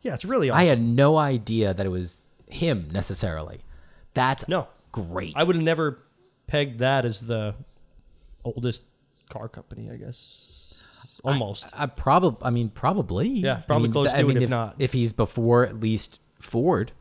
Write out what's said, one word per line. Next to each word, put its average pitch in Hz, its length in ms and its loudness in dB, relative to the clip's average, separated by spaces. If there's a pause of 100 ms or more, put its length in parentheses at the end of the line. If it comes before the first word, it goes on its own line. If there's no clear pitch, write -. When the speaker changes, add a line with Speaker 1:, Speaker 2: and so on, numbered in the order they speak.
Speaker 1:
Yeah, - 140 -4
it's - 100 -10
really 196 240 0
Speaker 2:
I 123 60 2
Speaker 1:
awesome. 175 140 6
Speaker 2:
had 123 120 4
no 135 360 4
idea 113 580 0
that 95 100 -2
it 95 40 0
was 90 340 -6 (240)
him 113 440 -2
necessarily. 87 680 -4 (560)
That's 131 320 0
Speaker 1:
No. 170 200 -2 (240)
Speaker 2:
great. 175 440 -6
Speaker 1:
I 151 80 2
would 175 120 2
have 165 100 0
never 156 340 0 (480)
pegged 139 320 -2
that 131 260 2
as 113 160 -4
the 110 320 -4 (880)
oldest 117 380 -4 (480)
car 110 200 -12
company, 110 420 -16
I 117 60 -16
guess. - 760 -20 (500)
Almost. 117 440 -2 (100)
Speaker 2:
I, 143 60 -4
I 143 40 -2
probab-, 147 540 2
I 127 80 -2
mean, 120 200 0
probably. 135 600 -2
Speaker 1:
Yeah, 156 280 0
Speaker 2:
I - 40 -10
Speaker 1:
probably 147 280 2
Speaker 2:
mean, 113 40 -2
Speaker 1:
close 143 140 2
Speaker 2:
th-, - 80 0
Speaker 1:
to 143 60 2
Speaker 2:
I - 20 6
mean, 131 140 4
Speaker 1:
it, - 20 4
if 127 60 4
Speaker 2:
if, 117 40 -4
Speaker 1:
not. 117 300 -2
Speaker 2:
if 135 140 0
he's 117 200 0
before 117 540 4
at 110 120 -10
least 110 400 -2 (200)
Ford. 135 600 0